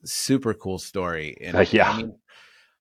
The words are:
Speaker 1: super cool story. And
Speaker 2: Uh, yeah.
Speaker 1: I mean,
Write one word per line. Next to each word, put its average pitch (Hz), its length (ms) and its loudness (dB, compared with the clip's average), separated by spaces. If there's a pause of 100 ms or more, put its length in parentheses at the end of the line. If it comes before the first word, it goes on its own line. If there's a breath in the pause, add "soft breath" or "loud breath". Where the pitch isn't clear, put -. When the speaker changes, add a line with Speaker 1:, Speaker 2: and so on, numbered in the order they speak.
Speaker 1:
super 131 500 0
cool 95 260 -8
story. 82 640 -6
And 85 160 -4
Speaker 2:
Uh, 90 140 6
yeah. - 200 6
Speaker 1:
I - 20 -2
mean, 113 260 -8 (600 soft breath)